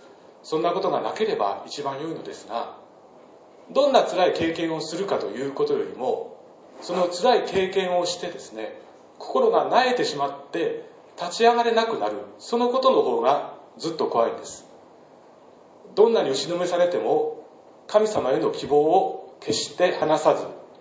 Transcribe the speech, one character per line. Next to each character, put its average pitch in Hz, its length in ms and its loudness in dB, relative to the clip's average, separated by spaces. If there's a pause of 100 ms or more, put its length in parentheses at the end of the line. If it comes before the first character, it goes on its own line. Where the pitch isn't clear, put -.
(440)
そ 156 160 -2
ん - 20 0
な 175 100 2
こ 180 80 -2
と 190 120 0
が 123 100 0
な 110 100 -4
け - 140 -2
れ 185 100 0
ば 101 300 -2
一 - 160 -10
番 139 200 -6
良 160 80 -8
い - 20 -8
の - 120 -10
で - 100 -12
す - 140 -18
が、 110 280 -8 (960)
ど 277 180 4
ん 262 40 2
な 214 100 8
辛 180 240 2
い 147 60 2
経 165 200 -2
験 165 220 -2
を 147 60 -6
す - 140 -8
る 190 120 -4
か 123 100 0
と - 100 -4
い 110 200 -8
う 139 60 -6
こ - 120 0
と - 80 -2
よ - 120 0
り - 100 -12
も、 - 420 -6 (440)
そ 175 120 -8
の 180 140 2
辛 165 300 2
い - 80 0
経 190 240 0
験 180 280 0
を 175 80 0
し - 160 -6
て 180 60 -8
で - 100 -10
す - 160 -16
ね、 110 260 -10 (380)
心 - 320 2
が 151 220 2
萎 247 220 4
え - 20 2
て - 100 0
し - 100 -4
ま 143 140 -2
っ - 220 -12
て - 340 -4 (340)
立 175 180 -6
ち 226 60 4
上 233 120 6
が 240 80 2
れ 233 80 2
な 220 140 2
く 226 120 -4
な 104 100 -2
る、 107 100 -4 (200)
そ - 200 -4
の 240 120 2
こ 254 100 0
と 262 120 6
の - 100 6
方 233 180 0
が 233 360 0 (220)
ず 135 180 -6
っ - 20 -8
と 113 100 0
怖 117 220 2
い - 40 -6
ん - 40 -10
で - 80 -14
す。 - 220 -18 (1300)
ど 220 140 8
ん 226 40 4
な 202 80 2
に 143 80 0
打 135 60 0
ち - 100 -4
の 175 120 -4
め 180 100 -2
さ 175 100 0
れ 175 120 4
て - 100 -2
も、 - 440 0 (440)
神 214 200 4
様 127 240 -2
へ - 80 2
の 117 120 0
希 - 160 -8
望 143 140 4
を - 580 0
決 - 180 -4
し - 200 -8
て 180 200 2
離 156 220 2
さ 156 160 4
ず、 117 100 -6 (360)